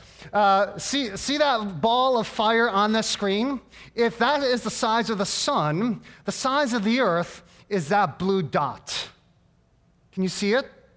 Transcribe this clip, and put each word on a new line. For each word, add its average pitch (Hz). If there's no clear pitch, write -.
Uh, 196
see, 240
see 277
that 214
ball 247
of 220
fire 226
on 208
the 220
screen? 214
If 226
that 277
is 247
the 214
size 226
of 214
the 196
sun, 196
the 196
size 269
of 220
the 233
Earth 175
is 180
that 190
blue 190
dot. 139
Can 190
you 185
see 202
it? 262